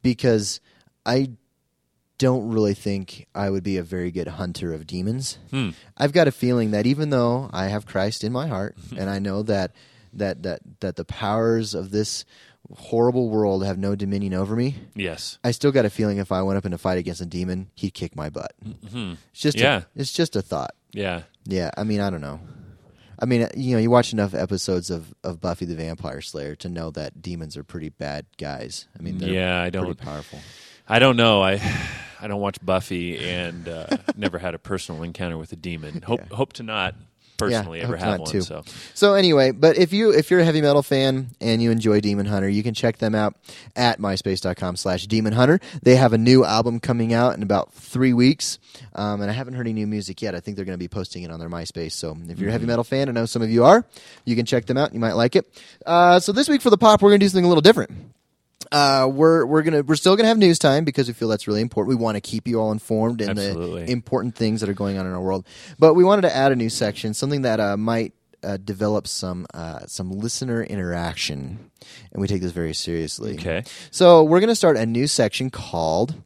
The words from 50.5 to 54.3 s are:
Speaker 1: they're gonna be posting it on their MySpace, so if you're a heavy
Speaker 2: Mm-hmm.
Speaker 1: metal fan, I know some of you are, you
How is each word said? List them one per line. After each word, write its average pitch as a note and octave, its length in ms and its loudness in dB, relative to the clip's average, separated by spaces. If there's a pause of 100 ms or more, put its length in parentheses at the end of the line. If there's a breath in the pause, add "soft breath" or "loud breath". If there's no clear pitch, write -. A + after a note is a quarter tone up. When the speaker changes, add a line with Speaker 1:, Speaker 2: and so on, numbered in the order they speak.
Speaker 1:
they're G2 80 -6
gonna F2+ 140 -8
be F2 100 -8
posting F2+ 340 -10
it E2+ 80 -12
on E2 80 -12
their E2 100 -12
MySpace, E2+ 440 -10
so D#2 240 -10 (120)
if F2 120 -12
you're G2 80 -4
a G#2+ 40 -2
heavy A2+ 100 -2
Speaker 2:
Mm-hmm. A#2 100 -2
Speaker 1:
metal A#2+ 100 0
fan, C3+ 260 -2
I B2+ 40 -6
know A#2 140 -2
some A#2 160 -4
of A2 80 -2
you A#2 120 4
are, G3 220 8 (400 loud breath)
you A#2+ 100 -2